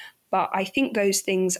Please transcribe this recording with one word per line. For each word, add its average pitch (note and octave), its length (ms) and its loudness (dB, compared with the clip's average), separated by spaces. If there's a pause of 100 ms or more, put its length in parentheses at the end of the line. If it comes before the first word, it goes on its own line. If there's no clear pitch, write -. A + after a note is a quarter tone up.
(320)
But F#3+ 200 0
I G3 120 -2
think C4 280 -2
those G3+ 280 2
things F#3 400 0